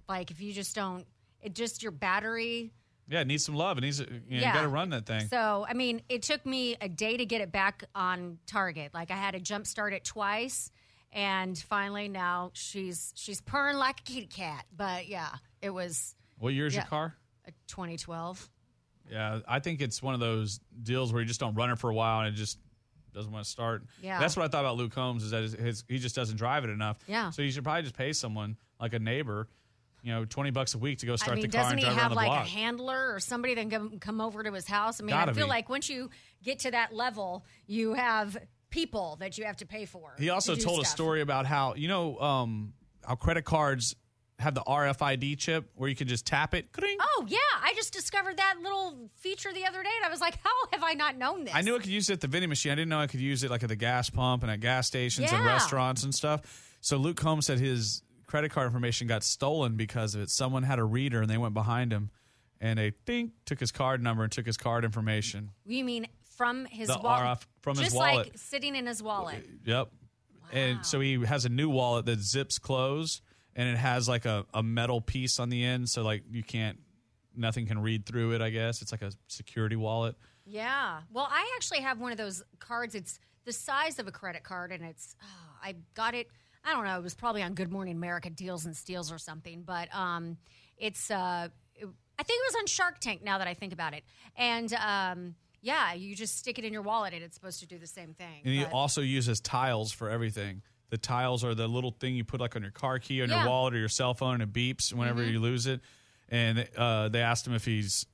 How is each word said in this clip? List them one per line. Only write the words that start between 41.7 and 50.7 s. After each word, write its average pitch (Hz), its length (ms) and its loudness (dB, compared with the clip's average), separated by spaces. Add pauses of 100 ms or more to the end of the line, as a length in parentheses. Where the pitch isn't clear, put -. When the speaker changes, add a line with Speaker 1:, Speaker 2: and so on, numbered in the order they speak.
Speaker 2:
you 151 140 -2
know, 170 320 0
um, 117 540 2 (300)
how 127 100 0
credit 165 320 2
cards 139 500 4 (420)
have 135 160 2
the 131 80 0
R 143 240 4
F 139 160 2
I 139 140 4
D 139 180 0
chip 160 400 0
where 131 140 -2
you 135 80 0
can 139 100 -2
just 123 180 0
tap 151 300 4
it. - 180 0
Kring. 403 280 0
Speaker 1:
Oh, 508 260 4
yeah. 370 120 2 (220)
I - 140 4
just 440 180 -2
discovered 381 440 -2
that 381 260 4
little 359 540 -4
feature 381 360 -4
the 370 140 -4
other 370 160 -2
day, 403 140 0
and 427 100 0
I 320 40 2
was 339 100 -4
like, 339 240 0
"How 381 60 6 (220)